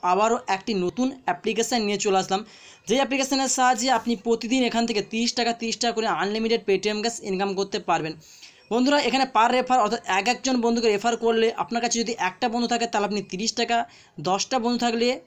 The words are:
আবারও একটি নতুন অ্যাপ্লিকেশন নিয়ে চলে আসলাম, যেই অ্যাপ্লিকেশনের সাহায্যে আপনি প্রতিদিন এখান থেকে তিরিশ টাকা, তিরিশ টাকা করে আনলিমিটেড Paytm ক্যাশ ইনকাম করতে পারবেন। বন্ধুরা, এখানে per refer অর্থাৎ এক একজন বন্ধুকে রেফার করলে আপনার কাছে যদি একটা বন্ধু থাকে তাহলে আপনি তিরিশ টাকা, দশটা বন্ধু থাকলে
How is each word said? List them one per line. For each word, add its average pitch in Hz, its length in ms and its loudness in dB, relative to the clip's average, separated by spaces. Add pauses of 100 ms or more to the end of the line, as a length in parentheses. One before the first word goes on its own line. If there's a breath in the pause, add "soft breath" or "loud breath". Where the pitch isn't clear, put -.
(100)
আবারও 214 260 2 (180)
একটি 190 160 -6 (140)
নতুন 233 220 -2 (180)
অ্যাপ্লিকেশন 220 640 -2
নিয়ে 202 180 -2
চলে 196 160 2
আসলাম, 190 200 -2 (460 loud breath)
যেই 240 140 2
অ্যাপ্লিকেশনের 262 560 0
সাহায্যে 254 320 2 (100)
আপনি 233 140 -2 (120)
প্রতিদিন 233 440 0
এখান 233 200 0
থেকে 208 120 0 (100)
তিরিশ 226 280 0
টাকা, 233 120 0 (100)
তিরিশ 226 200 -4
টাকা 240 160 0
করে 220 100 0 (140)
আনলিমিটেড 220 460 0
Paytm 202 360 0
ক্যাশ 226 120 -4 (140)
ইনকাম 196 200 0 (100)
করতে 196 180 -4 (120)
পারবেন। 160 240 0 (580 loud breath)
বন্ধুরা, 254 260 4 (100)
এখানে 262 180 2 (100)
per 233 220 6
refer 254 280 2
অর্থাৎ 214 160 -2 (180)
এক 196 140 -4
একজন 254 220 0 (100)
বন্ধুকে 233 240 2
রেফার 214 240 2 (120)
করলে 226 220 2 (160)
আপনার 233 200 -2
কাছে 240 180 -2
যদি 226 120 -2 (160)
একটা 247 240 -4
বন্ধু 240 200 0
থাকে 233 180 0
তাহলে 208 180 0
আপনি 202 120 -2 (100)
তিরিশ 214 280 -4
টাকা, 233 180 0 (520 loud breath)
দশটা 196 340 0
বন্ধু 240 220 0
থাকলে 233 240 2 (180)